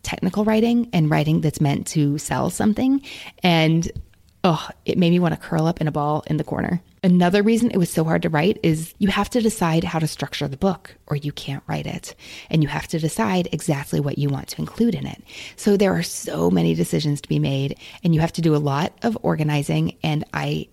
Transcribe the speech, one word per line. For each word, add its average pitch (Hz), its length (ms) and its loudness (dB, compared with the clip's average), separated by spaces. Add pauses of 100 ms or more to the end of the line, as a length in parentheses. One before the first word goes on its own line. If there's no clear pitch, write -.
technical 185 420 -2
writing 233 480 2
and 156 180 2
writing 156 320 2
that's 151 180 -2
meant 147 280 0
to 143 280 2
sell 135 320 -2
something. 247 540 0 (400)
And, 165 480 4 (520)
oh, 165 260 2 (160)
it - 120 0
made 170 140 4
me 175 80 4
want 165 160 2
to - 60 -8
curl 160 260 -2
up 165 140 -2
in 156 80 0
a 147 40 -2
ball 151 360 -2
in 151 100 -2
the 156 60 -4
corner. - 360 -2 (220)
Another 180 380 6
reason 226 300 4
it - 60 -2
was 170 140 2
so 165 120 0
hard 165 200 2
to 175 60 -2
write 160 360 2
is 160 340 0
you 202 100 2
have 202 220 0
to 247 100 2
decide 175 440 2
how 170 160 -2
to 156 80 0
structure - 400 -6
the 135 80 -8
book - 400 -2 (100)
or 151 80 -4
you 143 160 -6
can't - 380 -10
write 156 180 -4
it. - 300 -10 (340)
And 156 140 4
you 143 40 -2
have 151 200 -6
to 170 100 -4
decide 180 540 -2
exactly 151 480 -2
what 139 180 -2
you 143 100 0
want 135 200 -4
to - 120 -12
include 185 360 0
in 139 100 -8
it. - 160 -12 (320)
So 202 220 2
there 190 160 4
are 170 100 0
so 165 480 -2
many 170 240 4
decisions 156 460 0
to - 80 -18
be 151 100 0
made, 139 400 -2 (240)
and 170 100 4
you 156 80 4
have 160 120 0
to 170 100 -4
do 156 140 4
a - 20 2
lot 143 340 -2 (100)
of 226 200 0
organizing, 156 800 0
and 156 220 -2 (100)
I 147 380 -4